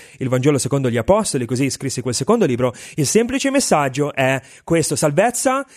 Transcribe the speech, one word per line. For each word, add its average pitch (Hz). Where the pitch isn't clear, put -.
il 131
Vangelo 127
secondo 131
gli 113
Apostoli, 147
così 127
scrissi 131
quel 120
secondo 208
libro, 123
il 143
semplice 247
messaggio 143
è 131
questo: 160
salvezza 240